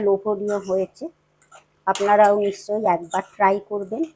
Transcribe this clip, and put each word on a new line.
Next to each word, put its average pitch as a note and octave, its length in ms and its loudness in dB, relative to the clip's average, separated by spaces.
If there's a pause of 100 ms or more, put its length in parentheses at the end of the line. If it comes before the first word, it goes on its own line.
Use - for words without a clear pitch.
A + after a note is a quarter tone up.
লোভনীয় G3+ 520 -2 (100)
হয়েছে, F#3+ 360 -4 (840)
আপনারাও G3+ 480 4 (120)
নিশ্চয়ই G#3 380 -4 (100)
একবার F3 300 -4 (100)
ট্রাই G3 220 2 (120)
করবেন, G#3 340 -6 (140)